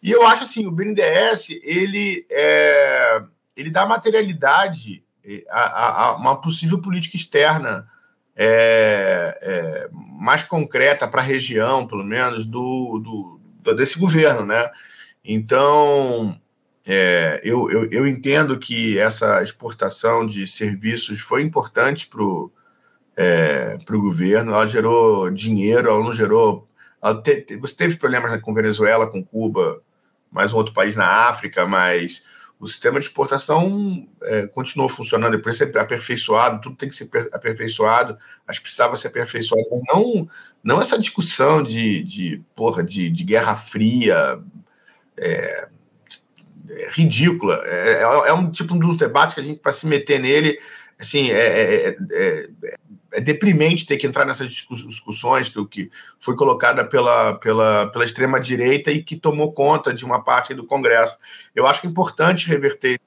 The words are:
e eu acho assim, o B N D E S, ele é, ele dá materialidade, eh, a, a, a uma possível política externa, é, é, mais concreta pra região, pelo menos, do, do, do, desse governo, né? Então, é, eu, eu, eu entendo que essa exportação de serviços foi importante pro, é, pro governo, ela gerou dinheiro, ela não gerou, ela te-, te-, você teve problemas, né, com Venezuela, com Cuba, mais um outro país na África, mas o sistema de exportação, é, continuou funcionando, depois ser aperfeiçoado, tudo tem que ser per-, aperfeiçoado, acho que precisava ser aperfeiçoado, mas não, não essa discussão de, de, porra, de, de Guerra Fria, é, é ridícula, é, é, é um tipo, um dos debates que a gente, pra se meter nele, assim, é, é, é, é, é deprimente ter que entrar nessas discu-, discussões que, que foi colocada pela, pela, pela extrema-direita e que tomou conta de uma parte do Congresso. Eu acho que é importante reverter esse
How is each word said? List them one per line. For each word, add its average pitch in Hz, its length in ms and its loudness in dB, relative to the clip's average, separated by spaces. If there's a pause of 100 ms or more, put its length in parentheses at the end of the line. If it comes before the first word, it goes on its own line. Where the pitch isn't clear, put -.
e - 80 -6
eu 466 160 8
acho 233 180 6
assim, 226 220 -6
o 185 60 -6
B 170 140 -2
N 214 100 -4
D 196 60 2
E 180 40 4
S, 185 580 0
ele 190 640 -2
é, 143 920 4 (340)
ele 151 140 -10
dá 185 160 2
materialidade, 185 1160 0 (200)
eh, 101 240 -16
a, 110 120 -4
a, 113 460 0
a 113 100 0
uma 123 260 0
possível 165 400 -2
política 180 340 -6
externa, 143 720 0 (480)
é, 107 1040 2
é, 82 500 -6
mais 107 500 -2
concreta 143 680 0
pra 131 140 -2
região, 127 640 -2
pelo 107 180 -8
menos, 113 440 -4
do, 123 520 -6
do, 107 400 -14 (220)
do, - 140 0
desse 147 240 -2
governo, 156 440 4
né? 117 280 0 (520)
Então, 131 1120 2 (480)
é, 90 600 2
eu, 117 260 -2
eu, 113 220 -2
eu 135 160 0
entendo 139 500 0
que 113 400 -4
essa 104 460 0
exportação 113 840 -4
de 101 220 -6
serviços 107 720 -6
foi 127 240 -2
importante 139 640 -2
pro, 95 440 -4 (640)
é, 78 720 0
pro 107 160 -2
governo, 101 520 0
ela 110 120 4
gerou 110 640 2
dinheiro, 107 600 2
ela 107 140 2
não 120 80 -2
gerou, 107 560 2 (320)
ela 110 220 0
te-, 143 200 2
te-, 110 160 -14
você 131 180 -12
teve 170 220 -2
problemas, 123 340 -2
né, 113 80 -4
com 113 120 -8
Venezuela, 110 540 2
com 101 180 -8
Cuba, 110 600 -2 (480)
mais 101 220 0
um 113 40 0
outro 107 160 -2
país 104 220 0
na 104 320 4
África, 95 400 -2
mas 90 560 0 (360)
o - 80 -14
sistema 120 320 -2
de 143 60 -8
exportação, 170 1040 -2 (160)
é, 107 240 -2
continuou 131 420 -4
funcionando, 113 460 -2
depois 110 220 -4
ser 143 200 0
aperfeiçoado, 113 840 0
tudo 131 140 -14
tem 139 140 -10
que 139 60 -14
ser 139 100 -14
per-, 117 260 -4
aperfeiçoado, 113 840 -2 (300)
acho - 120 -10
que - 40 -20
precisava 123 320 0
ser 120 140 -8
aperfeiçoado, 113 600 -2
mas 123 120 -4 (120)
não, 202 340 0 (360)
não 143 180 2
essa 262 160 0
discussão 156 640 2
de, 113 420 -2
de, 92 380 -8 (140)
porra, 110 280 -2
de, 87 260 -4
de 85 140 -2
Guerra 110 300 0
Fria, 104 840 0 (800)
é, - 500 -6 (1000)
é - 220 -12
ridícula, 151 760 2
é, 90 380 2
é, 127 260 4
é 151 40 6
um 175 160 2
tipo, 165 240 -6
um 175 60 2
dos 165 160 2
debates 147 400 2
que 147 60 -8
a - 20 -8
gente, 147 160 -10
pra 143 120 -2
se - 140 -6
meter 143 340 2
nele, 147 380 2 (420)
assim, 127 320 0
é, 101 80 2
é, 104 500 4
é, - 80 -8 (140)
é, 82 640 -4 (380)
é 107 80 -4
deprimente 160 640 2
ter 143 120 -2
que 143 100 -4
entrar 139 160 0
nessas 131 260 -4
discu-, 117 380 -12
discussões 120 640 -4
que, 104 180 -8
que 92 220 -12 (280)
foi 123 180 -6
colocada 123 500 2
pela, 120 500 2
pela, 110 520 2
pela 120 180 -2
extrema-direita 127 840 -2
e 156 140 -2
que 160 140 -12
tomou 151 340 0
conta 151 420 0
de 123 120 -10
uma 123 180 -2
parte 123 300 0
do 127 120 -14
Congresso. 117 520 2 (360)
Eu 123 140 2
acho 143 140 2
que 180 60 -8
é - 20 -4
importante 170 580 0
reverter 139 460 0
esse 123 140 -6